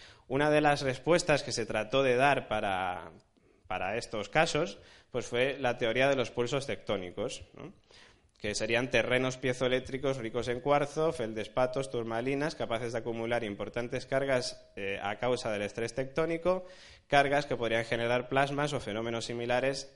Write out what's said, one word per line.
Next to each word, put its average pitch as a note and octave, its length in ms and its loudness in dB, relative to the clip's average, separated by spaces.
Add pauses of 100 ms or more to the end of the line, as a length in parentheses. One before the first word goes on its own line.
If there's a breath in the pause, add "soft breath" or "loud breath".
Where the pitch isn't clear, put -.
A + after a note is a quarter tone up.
(280 loud breath)
Una C#3+ 220 2
de D3+ 120 6
las D3 200 4
respuestas D3 600 2
que C#3 80 -8
se A2+ 160 -2
trató A2 340 0
de C3 140 6
dar C3 320 4
para, F#2 640 -2 (560)
para F#2 280 -2
estos A2+ 320 -4
casos, D#3 520 0 (320 loud breath)
pues, A#2 160 -4
fue B2+ 320 0
la B2 180 0
teoría B2+ 320 4
de C#3 60 4
los B2 160 0
pulsos B2 340 -2
tectónicos, G2 800 -4 (100)
¿no? D#3+ 200 -14 (640 soft breath)
Que G#2 180 -4
serían A#2 340 0
terrenos B2+ 460 2
piezoeléctricos C3 800 0
ricos A#2 320 -4
en B2 140 -2
cuarzo, D3 500 2
feldespatos, B2+ 800 -2
turmalinas, B2 640 -2
capaces A#2 380 -4
de A#2 60 -2
acumular A#2 440 -2
importantes A2 640 -6
cargas, C3+ 600 -2 (120)
eh, G2 260 -4
a G#2 140 -2
causa B2 340 0
del G#2 120 -2
estrés A2+ 300 -4
tectónico, E3 720 -2 (420 loud breath)
cargas C#3+ 380 4
que C3 120 -2
podrían A#2 260 2
generar A#2+ 460 0
plasmas C#3 420 0
o C3+ 80 -2
fenómenos A2+ 460 -4
similares B2 720 -2